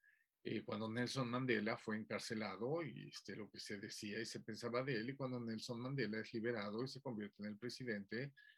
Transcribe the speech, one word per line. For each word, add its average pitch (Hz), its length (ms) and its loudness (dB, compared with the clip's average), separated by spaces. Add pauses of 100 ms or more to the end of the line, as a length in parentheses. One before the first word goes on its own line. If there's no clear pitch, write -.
(440)
Eh, 107 200 0
cuando 107 260 0
Nelson 120 400 2
Mandela 120 480 4
fue 110 200 0
encarcelado 110 840 0
y, 101 280 -4
este, - 260 -8
lo 104 160 -6
que 101 80 -12
se - 180 -4
decía 104 420 -4
y 113 60 0
se 113 140 -4
pensaba 117 440 0
de 135 120 4
él, 113 160 2
y 131 40 -4
cuando 127 240 0
Nelson 117 400 -2
Mandela 120 400 2
es - 140 -4
liberado 110 500 2
y 131 40 0
se 135 120 -6
convierte 104 440 -4
en 104 60 -2
el 104 80 -6
presidente, 120 760 -2 (240)